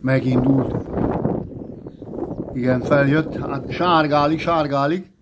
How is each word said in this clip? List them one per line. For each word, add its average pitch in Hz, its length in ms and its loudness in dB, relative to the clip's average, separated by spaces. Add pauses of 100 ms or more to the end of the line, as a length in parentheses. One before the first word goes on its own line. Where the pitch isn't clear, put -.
megindult. 131 720 2 (1800)
Igen, 127 280 0
feljött, 143 560 2
hát 139 340 -6
sárgálik, 156 680 2
sárgálik. 151 840 0